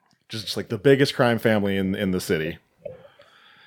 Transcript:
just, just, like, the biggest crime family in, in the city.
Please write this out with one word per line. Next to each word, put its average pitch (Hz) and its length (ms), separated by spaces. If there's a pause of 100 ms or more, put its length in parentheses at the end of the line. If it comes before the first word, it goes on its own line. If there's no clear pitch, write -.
(280)
just, 107 180
just, - 120
like, 101 120
the 117 100
biggest 139 340
crime 120 260
family 101 380
in, 95 180
in 101 160
the 92 80
city. 82 380 (1080)